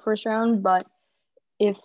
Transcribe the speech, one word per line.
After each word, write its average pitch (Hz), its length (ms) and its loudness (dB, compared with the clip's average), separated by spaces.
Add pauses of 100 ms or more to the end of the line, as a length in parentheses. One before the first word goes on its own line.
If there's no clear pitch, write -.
first 214 240 -4
round, 226 340 0
but 185 240 0 (720)
if 202 260 0